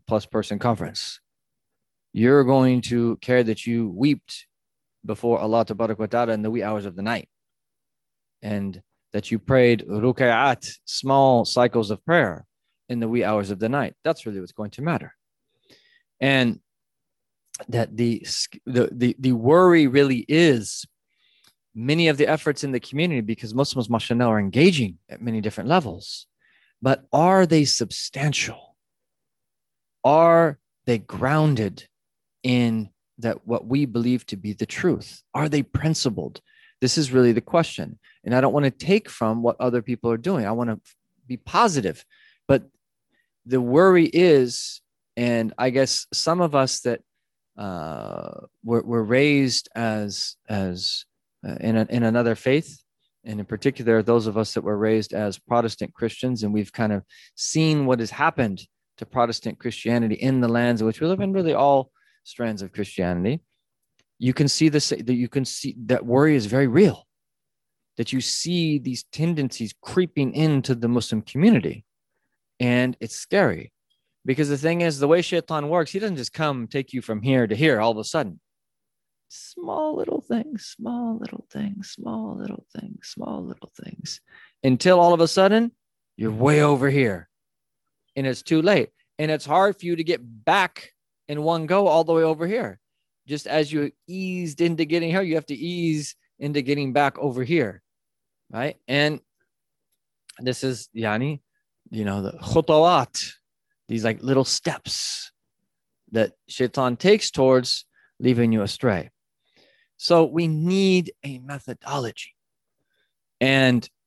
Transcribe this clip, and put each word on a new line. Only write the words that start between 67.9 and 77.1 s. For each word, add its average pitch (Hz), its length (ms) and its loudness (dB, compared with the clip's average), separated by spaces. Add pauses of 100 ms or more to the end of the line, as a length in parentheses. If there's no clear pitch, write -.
that 120 160 -6
you 131 80 -2
see 160 580 -2
these 123 320 -8
tendencies 147 680 -4
creeping 151 520 -2
into 139 420 2
the 117 120 -2
Muslim 117 340 -2
community. 135 640 2 (760)
And 123 400 2
it's 110 160 -10
scary 151 560 -2 (540)
because 143 240 0
the 143 80 -2
thing 165 240 0
is, 156 180 0
the 139 80 2
way 170 140 6
Shaitan 160 480 -2
works, 170 220 0
he 190 80 -6
doesn't 196 180 -4
just 117 160 -8
come 135 340 -4
take 139 260 -6
you 123 80 -6
from 107 200 -6